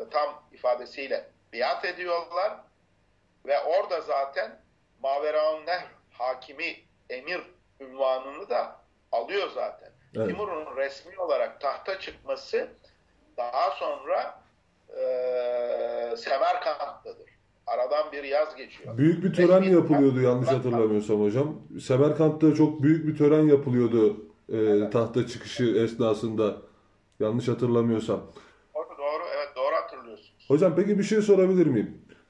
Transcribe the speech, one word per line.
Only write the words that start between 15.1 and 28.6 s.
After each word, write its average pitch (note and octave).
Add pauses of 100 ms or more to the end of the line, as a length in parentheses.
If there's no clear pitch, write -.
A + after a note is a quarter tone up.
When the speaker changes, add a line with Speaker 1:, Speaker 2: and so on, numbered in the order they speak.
Speaker 1:
Semerkant'tadır. - (360)
Aradan C#3+
bir C#3+
yaz D3
geçiyor. A#2+
Speaker 2:
Büyük E3+
bir F#3+
tören F3+
Speaker 1:
Resmi F#3+
Speaker 2:
yapılıyordu C#3+
yanlış B2+
Speaker 1:
tahta. C3+
Speaker 2:
hatırlamıyorsam G#2+
hocam. C3+ (180)
Semerkant'ta D3+
çok D3
büyük D#3
bir D3+
tören D3+
yapılıyordu, A#2+ (320)
e, A2+
Speaker 1:
Evet. G#2
Speaker 2:
tahta A#2
çıkışı -
esnasında. A2 (640)
Yanlış A2+
hatırlamıyorsam. A#2 (420)